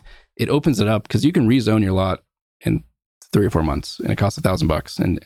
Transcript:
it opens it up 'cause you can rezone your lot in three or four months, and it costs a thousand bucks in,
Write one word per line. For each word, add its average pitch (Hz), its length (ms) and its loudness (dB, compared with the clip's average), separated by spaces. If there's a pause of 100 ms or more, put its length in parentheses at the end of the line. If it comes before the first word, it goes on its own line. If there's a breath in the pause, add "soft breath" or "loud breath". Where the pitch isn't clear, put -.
(360 soft breath)
it - 140 -2
opens 143 300 0
it 202 80 2
up 110 200 -2
'cause 110 160 0
you 147 80 4
can 160 160 2
rezone 110 360 2
your 95 100 0
lot 95 300 -2 (380)
in - 220 -2 (480)
three 101 140 2
or - 60 0
four 82 120 0
months, 73 360 -4
and - 120 -4
it - 60 -2
costs 101 220 -2
a - 20 -10
thousand 90 260 0
bucks - 320 -4
in, - 260 0